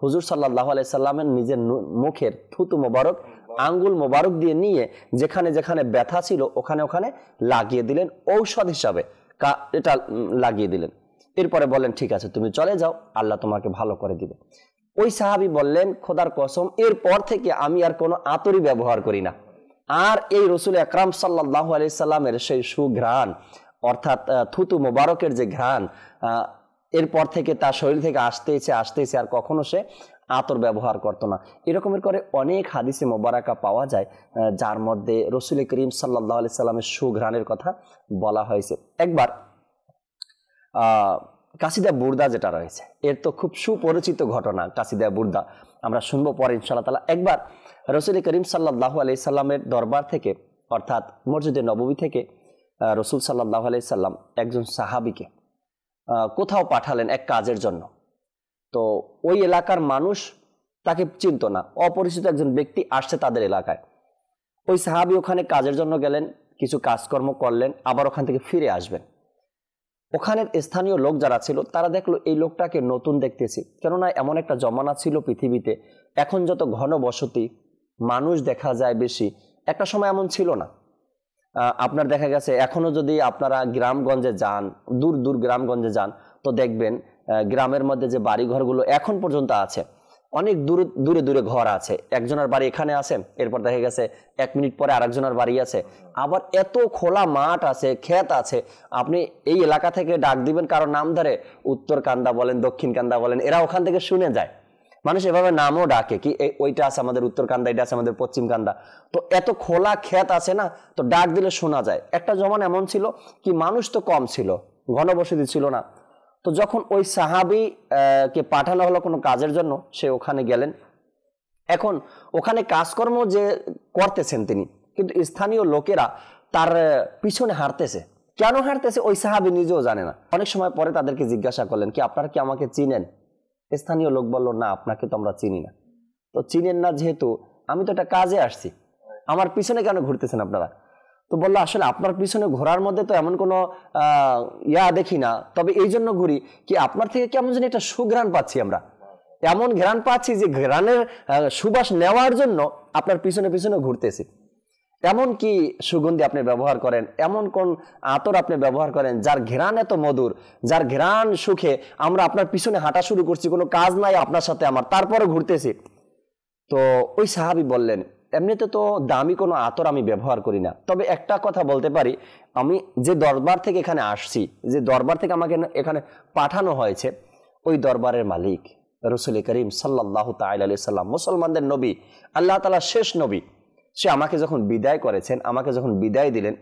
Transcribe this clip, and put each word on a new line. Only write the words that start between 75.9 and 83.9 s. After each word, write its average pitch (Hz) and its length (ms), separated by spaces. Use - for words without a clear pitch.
এখন 175 300
যত 170 180
ঘন 139 340
বসতি, 120 520
মানুষ 135 420
দেখা 131 320
যায় 120 200
বেশি, 113 380
একটা - 200
সময় 202 240
এমন 190 180
ছিল 175 260
না। 92 140
আহ, 120 240
আপনার 143 300
দেখা 143 200
গেছে 139 280
এখনও 165 360
যদি 151 300
আপনারা 131 440
গ্রামগঞ্জে 127 680